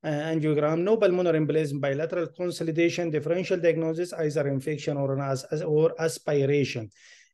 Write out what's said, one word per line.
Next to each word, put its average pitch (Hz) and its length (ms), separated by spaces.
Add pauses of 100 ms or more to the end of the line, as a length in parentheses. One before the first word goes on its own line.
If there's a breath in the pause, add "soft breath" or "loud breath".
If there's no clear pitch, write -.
uh, 165 60
angiogram, 151 680
no 202 180
pulmonary 180 420
embolism, 147 400
bilateral 151 560
consolidation, 170 760
differential 165 480
diagnosis, 165 540
either 151 380
infection 143 480
or 139 160
an 135 80
as-, 135 240
as-, 156 160
or 160 360
aspiration. 143 920 (440 loud breath)